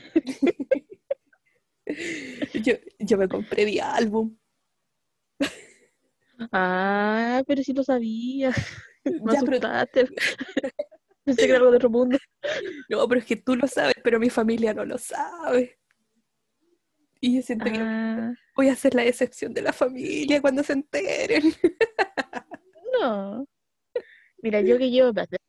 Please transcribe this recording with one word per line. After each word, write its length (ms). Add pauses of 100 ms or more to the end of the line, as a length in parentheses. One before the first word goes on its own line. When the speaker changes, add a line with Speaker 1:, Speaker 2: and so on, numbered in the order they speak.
(140)
Speaker 1:
<laughs> 760 (1800)
Yo, 100 (240)
yo 200
me 100
compré 380
mi 140
álbum. 560 (2250)
Speaker 2:
Ah, 960
pero 160
sí 100
lo 120
sabía. 680
<laughs> 540
Me 300
Speaker 1:
Ya, 100
pero 140
Speaker 2:
asustaste. 500
<laughs> 1160
Pensé 180
que 60
era 100
algo 120
de 60
otro 140
mundo. 280 (680)
Speaker 1:
No, 200
pero 120
es 60
que 100
tú 200
lo 120
sabes, 340
pero 160
mi 120
familia 440
no 100
lo 140
sabe. 800 (1400)
Y 160
yo 60
siento 240
que 120
Speaker 2:
Ah. 540 (240)
Speaker 1:
voy 120
a 80
ser 180
la 80
decepción 520
de 80
la 100
familia 680
cuando 220
se 120
enteren. 680
<laughs> 1160 (420)
Speaker 2:
No. 460 (960)
Mira, 180
yo 180
que 120
llevo, 180
espérate, 280 (120)